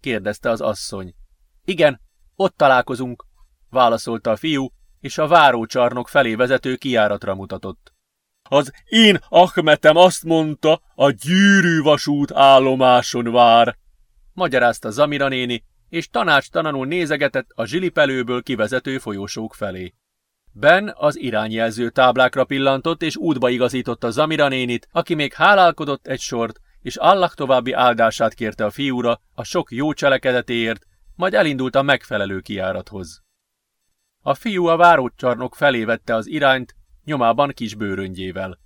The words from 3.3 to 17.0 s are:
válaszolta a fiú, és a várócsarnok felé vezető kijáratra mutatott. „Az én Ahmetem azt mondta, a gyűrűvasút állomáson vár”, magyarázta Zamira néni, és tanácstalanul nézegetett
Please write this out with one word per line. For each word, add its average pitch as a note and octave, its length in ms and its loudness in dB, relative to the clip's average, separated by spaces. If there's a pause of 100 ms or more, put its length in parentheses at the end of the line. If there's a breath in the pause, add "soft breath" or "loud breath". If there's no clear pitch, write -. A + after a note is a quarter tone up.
válaszolta A#2 600 0
a G#2+ 60 0
fiú, C#3 360 -4 (280)
és - 180 -12
a D#3 80 0
várócsarnok B2 840 2
felé B2 260 0
vezető B2+ 420 -2
kijáratra G#2 580 -2
mutatott. F#2+ 580 -14 (560)
„Az C#3+ 240 0 (120)
én A3 340 4 (100)
Ahmetem D#3 680 4
azt F3+ 280 4
mondta, D#3+ 560 0 (140)
a C3+ 160 2
gyűrűvasút D#3 1200 2
állomáson C3 1000 4
vár”, A#2+ 460 4 (540)
magyarázta B2 580 -2
Zamira C#3 380 -2
néni, B2 360 -6 (240)
és E3 200 -10
tanácstalanul D3+ 800 -2
nézegetett D3 680 -4